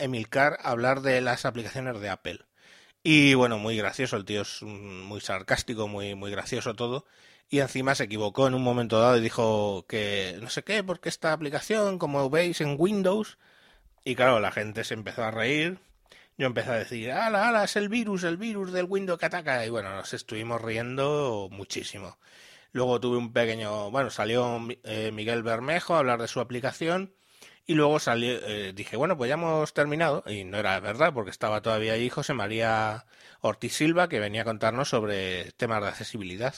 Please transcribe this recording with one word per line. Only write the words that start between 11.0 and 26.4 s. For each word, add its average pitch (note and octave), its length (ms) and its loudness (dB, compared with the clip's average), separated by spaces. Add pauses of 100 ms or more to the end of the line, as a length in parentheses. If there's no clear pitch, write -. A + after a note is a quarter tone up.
esta D#3+ 240 -2
aplicación, E3+ 680 0
como C#3 280 2
veis E3 320 2
en D3 160 0
Windows. G3 640 2 (640)
Y B2+ 140 -2
claro, B2 240 6
la G2 100 2
gente G#2+ 320 -4
se - 120 -6
empezó G#2+ 280 -6
a A2 80 -2
reír. D3+ 480 0 (580)
Yo C3+ 120 2
empecé A2+ 220 -2
a A#2+ 40 0
decir, A2+ 380 -4
"Ala, G#3+ 360 2
ala, A3+ 140 4
es G3 140 -2
el G#3 120 0
virus, G#3 360 -2
el E3+ 120 0
virus G3 360 -6
del F3+ 140 0
Windows F#3+ 340 -2
que E3+ 60 0
ataca". D3+ 380 -2
Y A2 60 -4
bueno, G2+ 240 -4
nos F#2+ 180 -10
estuvimos A2+ 480 -6
riendo A#2+ 920 -2
muchísimo. F#2+ 680 -10 (540)
Luego B2 280 2
tuve B2 160 0
un A#2+ 160 -4
pequeño, A2 600 -2
bueno, C3 180 0
salió A#2+ 480 0
Mi-, A2+ 240 -10
eh, A2 300 -4
Miguel A2 320 -2
Bermejo C3 500 -2
a D#3+ 60 6
hablar B2 200 2
de A#2+ 60 -4
su - 140 -4